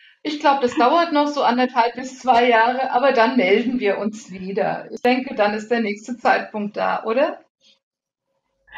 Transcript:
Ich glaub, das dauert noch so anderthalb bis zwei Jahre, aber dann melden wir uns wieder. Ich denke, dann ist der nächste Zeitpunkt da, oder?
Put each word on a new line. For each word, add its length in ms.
Ich 180
glaub, 220
das 140
dauert 360
noch 160
so 140
anderthalb 540
bis 240
zwei 280
Jahre, 440
aber 200
dann 240
melden 440
wir 180
uns 340
wieder. 600
Ich 100
denke, 320
dann 200
ist 160
der 100
nächste 380
Zeitpunkt 580
da, 280
oder? 360